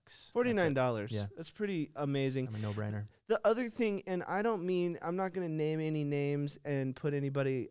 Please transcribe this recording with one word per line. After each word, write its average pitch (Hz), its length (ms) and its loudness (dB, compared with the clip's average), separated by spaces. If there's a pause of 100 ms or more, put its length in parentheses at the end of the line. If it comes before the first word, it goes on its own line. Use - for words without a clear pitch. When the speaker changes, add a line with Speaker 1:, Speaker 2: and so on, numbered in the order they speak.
(140)
Speaker 1:
That's - 160 -16
it. - 40 -20
Speaker 2:
Forty-nine 214 420 4
dollars. 113 360 2
Speaker 1:
Yeah. 104 140 0 (100)
Speaker 2:
That's 165 140 -10
pretty 196 460 -2
amazing. 135 520 0
Speaker 1:
I'm 110 80 -6
a 107 40 -4
no-brainer. 104 460 -2 (220)
Speaker 2:
The 220 160 2
other 233 240 4
thing, 220 400 0
and 180 160 0
I 196 200 0
don't 220 200 0
mean, 175 380 0
I'm 170 140 -2
not 190 180 -2
gonna 180 160 -2
name 156 300 0
any 156 240 0
names 143 600 0
and 135 320 0
put 147 200 -2
anybody 135 560 0